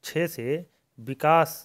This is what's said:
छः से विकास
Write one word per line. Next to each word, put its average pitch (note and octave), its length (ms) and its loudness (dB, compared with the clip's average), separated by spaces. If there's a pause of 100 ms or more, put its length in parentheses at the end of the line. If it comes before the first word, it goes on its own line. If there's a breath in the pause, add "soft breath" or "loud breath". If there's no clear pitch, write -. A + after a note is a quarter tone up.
छः E3 240 -2
से D3+ 380 -6 (320)
विकास D3+ 680 2